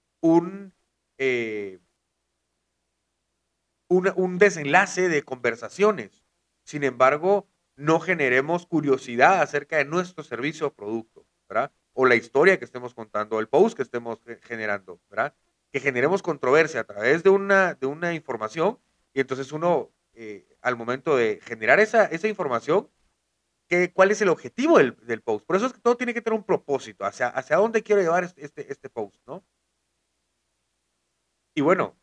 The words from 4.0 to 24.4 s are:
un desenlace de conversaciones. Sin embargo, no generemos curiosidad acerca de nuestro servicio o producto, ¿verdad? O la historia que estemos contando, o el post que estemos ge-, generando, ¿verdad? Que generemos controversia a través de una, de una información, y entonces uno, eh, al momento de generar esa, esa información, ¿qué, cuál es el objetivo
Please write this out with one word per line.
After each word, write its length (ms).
un 220
desenlace 720
de 140
conversaciones. 1040
Sin 200
embargo, 640
no 240
generemos 680
curiosidad 760
acerca 360
de 80
nuestro 380
servicio 440
o 60
producto, 520
¿verdad? 220
O 120
la 100
historia 440
que 60
estemos 280
contando, 440
o 20
el 80
post 280
que 80
estemos 400
ge-, 200
generando, 640
¿verdad? 240
Que 80
generemos 420
controversia 600
a 20
través 400
de 60
una, 440
de 140
una 260
información, 640
y 60
entonces 320
uno, 400
eh, 320
al 160
momento 400
de 260
generar 380
esa, 240
esa 240
información, 600
¿qué, 240
cuál 200
es 100
el 80
objetivo 480